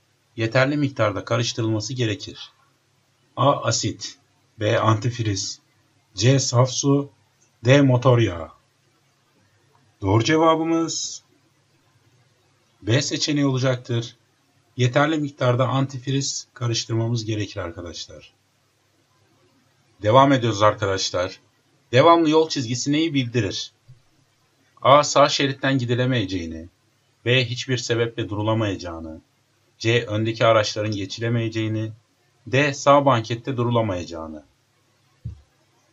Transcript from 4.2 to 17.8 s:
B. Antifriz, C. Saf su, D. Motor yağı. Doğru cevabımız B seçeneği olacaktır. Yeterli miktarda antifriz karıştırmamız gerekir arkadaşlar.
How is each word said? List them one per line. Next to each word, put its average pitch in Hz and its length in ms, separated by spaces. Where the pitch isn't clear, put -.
B. 107 180
Antifriz, 107 840
C. 123 240
Saf 120 320
su, 139 400
D. 139 180
Motor 127 360
yağı. 87 320
Doğru 104 240
cevabımız 160 960
B 117 200
seçeneği 147 440
olacaktır. 127 720
Yeterli 147 420
miktarda 127 500
antifriz 135 880
karıştırmamız 113 680
gerekir 104 320
arkadaşlar. 85 760